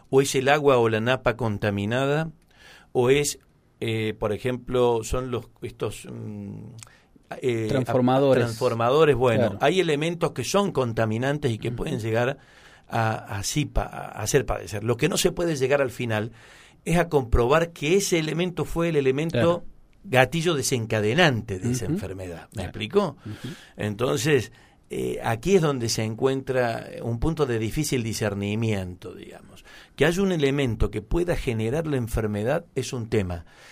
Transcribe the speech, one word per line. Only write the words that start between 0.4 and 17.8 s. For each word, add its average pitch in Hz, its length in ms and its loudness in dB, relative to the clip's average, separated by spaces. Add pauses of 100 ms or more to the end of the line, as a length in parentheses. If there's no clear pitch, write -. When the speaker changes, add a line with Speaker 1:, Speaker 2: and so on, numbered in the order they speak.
Speaker 1:
agua 139 280 6
o 117 120 4
la 110 100 0
napa 123 360 0
contaminada, 117 960 -2 (600)
o 123 180 4
es, 143 300 2 (400)
eh, 110 380 -2
por 104 160 -2
ejemplo, 123 680 0
son 127 280 -4
los, 113 180 -6 (120)
estos, 113 500 -8
mm, 107 460 -12 (840)
eh, 113 280 0
Speaker 2:
Transformadores. 127 760 4
Speaker 1:
transformadores, 123 720 2
bueno, 113 360 4
Speaker 2:
Claro. 98 100 -8
Speaker 1:
hay 170 180 2
elementos 165 520 0
que 127 120 -6
son 196 300 0
contaminantes 120 760 0
y 110 60 -2
que - 120 -6
Speaker 2:
Ujú. 120 80 -6
Speaker 1:
pueden 120 240 -4
llegar 117 360 0 (520)
a, 110 480 -2
a 101 60 -6
sí 147 220 -2
pa-, 104 180 0
a - 380 -12
hacer 113 240 2
padecer. 104 380 -6
Lo 117 140 0
que 151 100 2
no 196 80 -2
se 180 160 2
puede 170 240 -2
llegar 131 260 2
al 127 100 -2
final 113 420 -4 (500)
es 170 140 2
a 170 100 2
comprobar 139 640 4
que 156 240 0